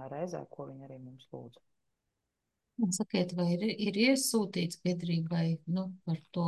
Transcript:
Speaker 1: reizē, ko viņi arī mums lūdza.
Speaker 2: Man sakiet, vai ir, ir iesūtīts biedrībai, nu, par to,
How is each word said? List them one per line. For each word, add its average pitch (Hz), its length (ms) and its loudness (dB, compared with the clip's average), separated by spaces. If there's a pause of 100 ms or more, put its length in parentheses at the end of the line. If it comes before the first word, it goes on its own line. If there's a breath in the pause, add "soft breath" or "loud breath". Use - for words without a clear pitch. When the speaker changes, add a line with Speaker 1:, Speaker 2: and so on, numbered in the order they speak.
Speaker 1:
reizē, 151 400 -6
ko 143 200 -12
viņi 135 220 -16
arī 131 100 -14
mums 127 300 -18
lūdza. 123 340 -14 (1160)
Speaker 2:
Man 202 140 2
sakiet, 185 400 0
vai 175 160 2
ir, 175 140 2 (120)
ir 202 220 -2
iesūtīts 214 840 2
biedrībai, 165 840 2
nu, 185 240 0 (140)
par 160 260 -2
to, 175 200 -2